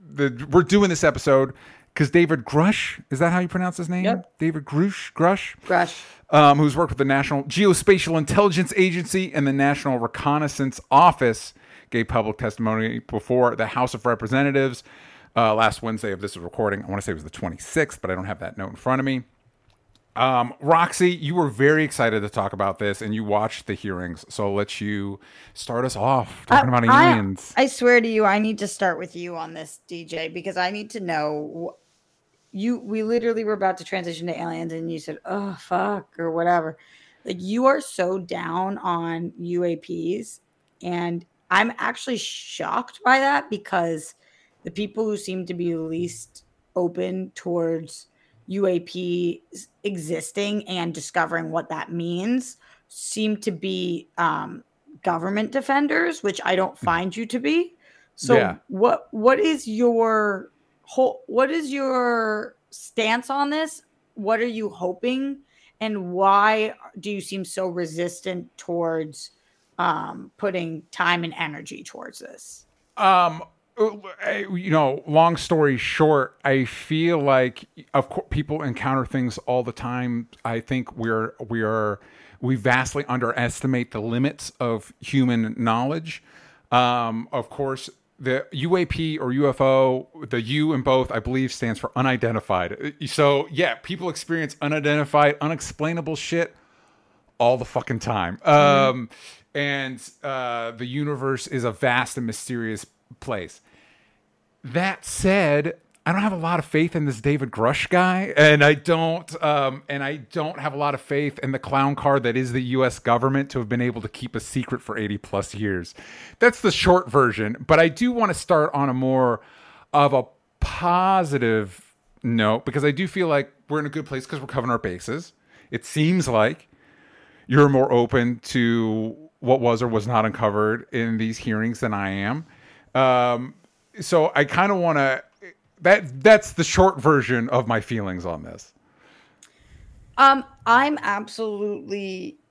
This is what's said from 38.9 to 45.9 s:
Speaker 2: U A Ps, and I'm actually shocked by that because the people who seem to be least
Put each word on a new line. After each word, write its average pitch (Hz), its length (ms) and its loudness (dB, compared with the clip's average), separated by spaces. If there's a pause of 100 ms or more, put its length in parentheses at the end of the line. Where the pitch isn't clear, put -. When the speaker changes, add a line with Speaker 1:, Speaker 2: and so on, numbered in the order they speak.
Speaker 2:
U 175 280 -4
A 170 100 0
Ps, 170 640 -8 (400)
and 175 460 -6 (240)
I'm 220 260 2
actually 240 400 -6
shocked - 880 -8
by 262 140 6
that 277 320 0
because 170 640 -4 (480)
the 170 80 -10
people 208 340 -6
who 214 100 -2
seem 185 300 -8
to 180 80 -8
be 170 220 -4
least 160 680 -8 (320)